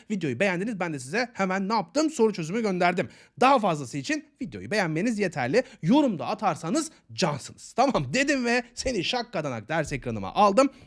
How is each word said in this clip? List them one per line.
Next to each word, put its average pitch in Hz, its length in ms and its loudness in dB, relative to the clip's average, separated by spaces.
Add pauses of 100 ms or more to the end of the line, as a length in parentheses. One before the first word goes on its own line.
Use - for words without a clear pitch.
(120)
Videoyu 160 280 -2
beğendiniz. 196 400 -2
Ben 175 140 -4
de 143 60 -6
size 185 340 -4
hemen 190 360 -2
ne 226 40 -2
yaptım? 285 360 0
Soru 220 240 2
çözümü 190 280 -4
gönderdim. 180 480 2 (300)
Daha 262 200 6
fazlası 151 380 -2
için 285 280 -4 (160)
videoyu 107 300 -10
beğenmeniz 202 480 0
yeterli. 160 440 0 (180)
Yorum 226 380 4
da 123 80 -6
atarsanız 190 640 -2 (220)
cansınız. - 600 -4
Tamam 190 400 2
dedim 269 320 2
ve 240 180 0 (100)
seni 240 300 -4
şakkadanak 143 640 -4
ders 151 240 -2
ekranıma 110 400 -6
aldım. 208 360 4 (180)